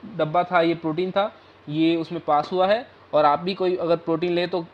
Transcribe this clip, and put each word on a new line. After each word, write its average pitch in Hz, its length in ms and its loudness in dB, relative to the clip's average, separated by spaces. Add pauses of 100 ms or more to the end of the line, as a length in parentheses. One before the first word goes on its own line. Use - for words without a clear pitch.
(180)
डब्बा 160 260 0
था, 175 180 2
ये 165 140 2
protein 165 360 -4
था, 202 200 0 (360)
ये 160 300 2
उसमें 160 240 -6
pass 151 300 0
हुआ 185 160 2
है। 220 180 0 (280)
और 151 120 4
आप 147 140 4
भी 180 160 -4
कोई 185 220 0
अगर 170 200 0
protein 165 360 -2
लें 175 160 0
तो 175 120 -2 (120)